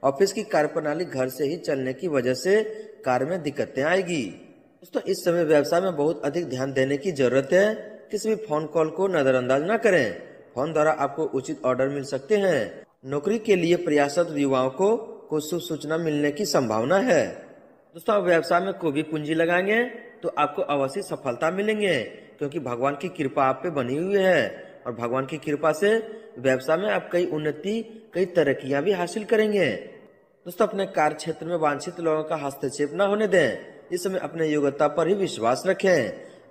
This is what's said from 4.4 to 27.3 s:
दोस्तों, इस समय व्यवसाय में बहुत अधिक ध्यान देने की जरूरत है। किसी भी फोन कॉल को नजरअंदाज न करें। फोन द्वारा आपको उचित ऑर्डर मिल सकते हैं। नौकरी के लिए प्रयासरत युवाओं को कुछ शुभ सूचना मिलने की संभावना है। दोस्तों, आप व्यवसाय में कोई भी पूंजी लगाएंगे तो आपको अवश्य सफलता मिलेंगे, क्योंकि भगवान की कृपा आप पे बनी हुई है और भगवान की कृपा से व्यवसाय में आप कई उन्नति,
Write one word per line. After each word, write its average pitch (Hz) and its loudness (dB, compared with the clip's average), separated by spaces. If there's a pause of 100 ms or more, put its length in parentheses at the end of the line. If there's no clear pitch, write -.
दोस्तों, - -6
इस - -4
समय 175 2
व्यवसाय 151 4
में 185 -2
बहुत 147 0
अधिक 147 -2
ध्यान 131 -4
देने 135 2
की 180 -2
जरूरत 135 2
है। 202 4 (360)
किसी 214 -4
भी 220 2 (100)
फोन 156 -2
कॉल 156 0
को 190 -2
नजरअंदाज 135 2
न 208 0
करें। 175 4 (420)
फोन 147 -2
द्वारा 156 4
आपको 139 -2
उचित 135 -6
ऑर्डर 127 2
मिल 139 -4
सकते 143 -2
हैं। 156 0 (220)
नौकरी 147 -2
के 214 2
लिए 175 4
प्रयासरत 156 2
युवाओं 135 2
को 196 2 (340)
कुछ 151 -4
शुभ 170 -4
सूचना 156 -4
मिलने 147 0
की 147 -2
संभावना 131 2
है। 170 4 (680)
दोस्तों, 208 0
आप 202 2
व्यवसाय 175 4
में 190 -2
कोई 170 -2
भी 147 -2
पूंजी 156 -4
लगाएंगे 180 2 (380)
तो 165 -4
आपको 147 0
अवश्य 139 -2
सफलता 147 -4
मिलेंगे, 202 0 (400)
क्योंकि 147 -6
भगवान 127 -2
की 180 -8
कृपा 139 -2
आप 131 2
पे 180 -4
बनी 135 -2
हुई 190 -2
है 165 2
और 123 -6
भगवान 120 -2
की 156 -8
कृपा 151 0
से 202 2 (420)
व्यवसाय 131 2
में 202 0
आप 190 -2
कई 175 2
उन्नति, 156 -6